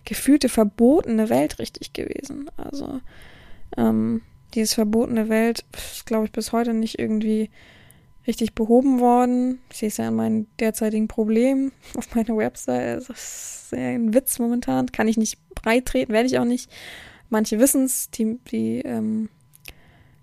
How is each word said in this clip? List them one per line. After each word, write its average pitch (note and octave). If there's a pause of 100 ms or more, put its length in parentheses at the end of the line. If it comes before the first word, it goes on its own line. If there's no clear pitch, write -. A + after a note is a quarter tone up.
gefühlte C4
verbotene A3+
Welt C#4
richtig -
gewesen. -
Also, - (800)
ähm, A3+ (320)
dieses A3
verbotene A3
Welt A3+ (100)
ist, -
glaub A3
ich, G#3+
bis -
heute A#3
nicht A3
irgendwie A3 (800)
richtig A3
behoben B3
worden. B3 (120)
Ich -
seh's G#3+
ja A3+
an A3+
meinen A3 (120)
derzeitigen A3
Problemen B3 (120)
<laughs> -
auf -
meiner A3+
Website. B3
Das B3+
ist -
ja B3
ein B3
Witz -
momentan. B3
Kann A3
ich A3+
nicht A3 (180)
breit A#3
treten, B3+
werde A#3
ich B3+
auch B3
nicht. B3 (600)
Manche A3
wissen's, C4+
die, A3 (140)
die, A3+
ähm, A3 (920)